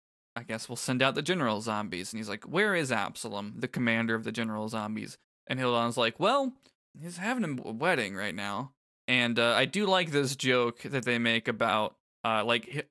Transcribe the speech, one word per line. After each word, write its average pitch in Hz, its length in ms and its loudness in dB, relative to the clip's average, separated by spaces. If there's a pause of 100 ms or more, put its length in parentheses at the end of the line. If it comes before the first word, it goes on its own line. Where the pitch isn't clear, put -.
(360)
I 117 60 -8
guess 113 260 -8
we'll 120 80 -8
send 127 260 0
out 135 120 4
the 147 80 -2
general 139 400 0
zombies." 104 500 -4
And 110 60 -8
he's 107 100 -8
like, 101 160 -8
"Where 196 300 0
is 143 180 0
Absalom, 104 640 -4
the 123 120 -6
commander 113 460 0
of 113 100 -2
the 113 80 -6
general 110 360 -4
zombies?" 107 480 -6 (300)
And 131 120 -4
Hildon's 120 380 2
like, 117 240 2
"Well, 262 320 2 (480)
he's 175 160 -12
having 220 280 -2
a 147 100 -2
w-, 110 200 -8
wedding 120 400 2
right 98 200 -4
now." 101 380 -4 (360)
And, 120 300 2
uh, 117 180 6
I 131 80 6
do 202 220 0
like 185 240 4
this 139 260 0
joke 123 460 2
that 127 240 -4
they 120 120 2
make 117 300 2
about, 107 480 2 (280)
uh, 110 200 2
like, 117 260 0
h-, 147 200 -8